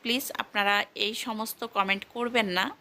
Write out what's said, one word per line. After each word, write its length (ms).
প্লিজ 220
আপনারা 320
এই 100
সমস্ত 340
কমেন্ট 260
করবেন 340
না। 60